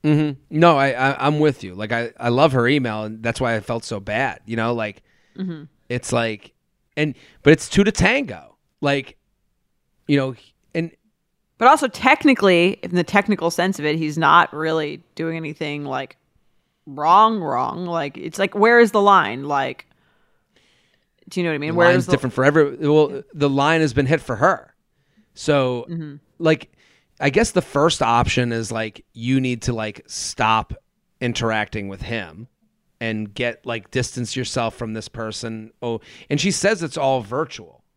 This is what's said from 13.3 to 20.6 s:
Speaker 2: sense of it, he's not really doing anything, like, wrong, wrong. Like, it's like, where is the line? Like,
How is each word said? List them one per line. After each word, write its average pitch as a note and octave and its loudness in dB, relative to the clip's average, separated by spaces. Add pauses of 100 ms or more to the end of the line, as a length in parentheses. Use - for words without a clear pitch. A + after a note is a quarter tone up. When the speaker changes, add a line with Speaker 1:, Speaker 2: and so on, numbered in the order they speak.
Speaker 2:
sense F#3 -2
of D3+ -8
it, D3+ 0
he's D#3 -4
not D#3+ 4
really D#3+ -4 (120)
doing E3 -6
anything, D3 -10
like, C3+ -8 (680)
wrong, F3+ 4
wrong. C#3+ -4
Like, E3 -6
it's - -12
like, G3 -2
where A#3 6
is A3 6
the G#3+ 2
line? D#3 4
Like, C#3 -4 (1400)